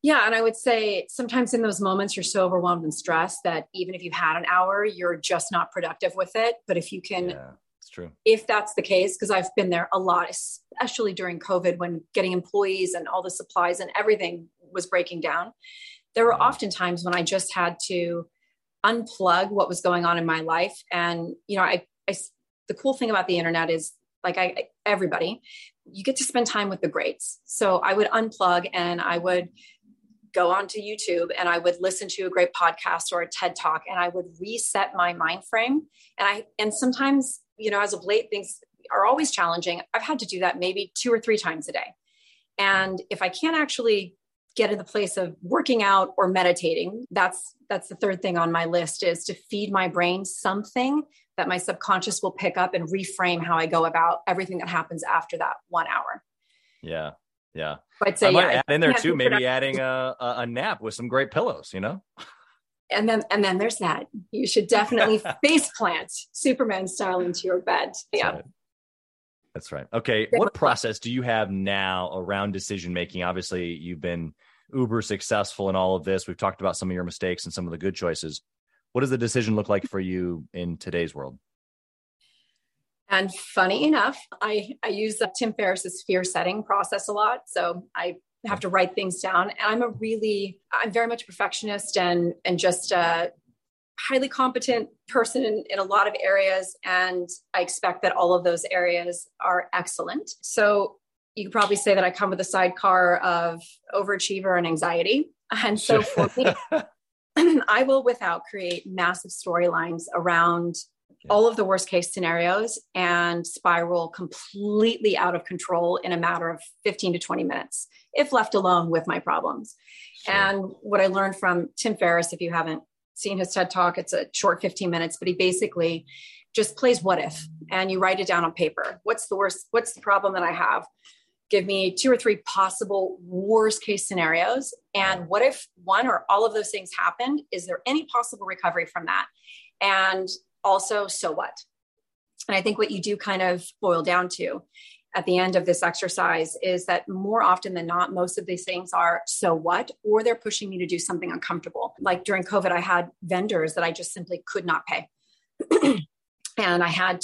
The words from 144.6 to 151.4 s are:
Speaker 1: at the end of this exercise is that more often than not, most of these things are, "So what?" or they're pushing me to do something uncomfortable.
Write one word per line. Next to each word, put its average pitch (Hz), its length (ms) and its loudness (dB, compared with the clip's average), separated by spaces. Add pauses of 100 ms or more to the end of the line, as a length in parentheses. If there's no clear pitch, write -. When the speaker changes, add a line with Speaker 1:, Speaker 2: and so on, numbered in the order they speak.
Speaker 1:
at 185 100 -2
the 180 120 4
end 185 180 2
of 180 100 4
this 175 180 2
exercise 170 800 0
is 180 260 -2
that 175 200 0
more 196 340 -2
often 185 340 2
than 170 120 -4
not, 175 260 0
most 180 240 -2
of 185 80 -6
these 180 200 -6
things 180 260 -6
are, 175 340 2
"So 175 300 2
what?" 175 340 0 (140)
or 214 200 4
they're 233 120 4
pushing 208 340 -6
me 190 100 -8
to 180 60 -2
do 170 140 -2
something 175 320 -6
uncomfortable. 165 680 -6